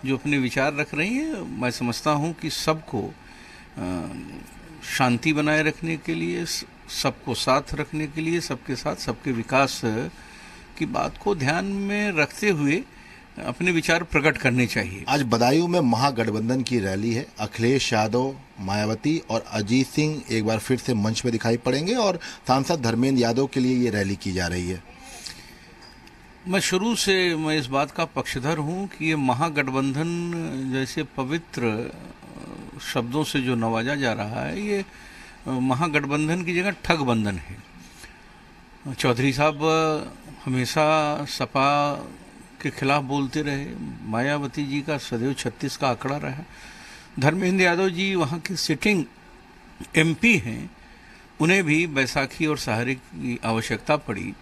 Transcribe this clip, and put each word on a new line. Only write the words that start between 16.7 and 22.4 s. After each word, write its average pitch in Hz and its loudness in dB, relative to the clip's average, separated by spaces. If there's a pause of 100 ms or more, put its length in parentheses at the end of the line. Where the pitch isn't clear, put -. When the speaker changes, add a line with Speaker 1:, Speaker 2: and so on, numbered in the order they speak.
Speaker 2:
रैली 101 0
है। 127 -2 (120)
अखिलेश 117 2
यादव, 120 2 (240)
मायावती 107 0
और - 0
अजीत 110 2
सिंह 151 0 (100)
एक 110 2
बार 110 2
फिर 127 0
से 123 -2
मंच 110 0
में 120 2
दिखाई 117 2
पड़ेंगे 147 0
और 202 2 (300)